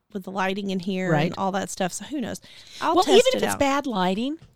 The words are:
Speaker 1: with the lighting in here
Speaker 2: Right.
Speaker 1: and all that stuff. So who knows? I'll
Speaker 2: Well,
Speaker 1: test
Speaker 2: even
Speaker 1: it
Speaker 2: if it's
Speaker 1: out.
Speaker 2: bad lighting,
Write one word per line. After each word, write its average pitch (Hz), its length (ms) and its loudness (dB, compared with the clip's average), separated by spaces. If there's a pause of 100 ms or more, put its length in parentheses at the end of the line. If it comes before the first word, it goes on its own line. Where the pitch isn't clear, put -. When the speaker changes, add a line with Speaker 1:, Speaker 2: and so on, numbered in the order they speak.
(140)
Speaker 1:
with 196 100 -10
the 190 80 -12
lighting 196 400 -2
in 190 80 -2
here 185 320 -2
Speaker 2:
Right. 156 160 2
Speaker 1:
and 165 100 -8
all 196 140 -2
that 190 180 -4
stuff. 185 240 -4
So 208 120 -12
who 294 140 -8
knows? 123 220 -8 (400)
I'll 320 140 0
Speaker 2:
Well, 359 80 6
Speaker 1:
test 370 140 6
Speaker 2:
even 508 100 8
Speaker 1:
it 523 100 4
Speaker 2:
if - 60 -4
it's - 100 2
Speaker 1:
out. - 60 -2
Speaker 2:
bad 277 260 0
lighting, 220 540 -2 (160)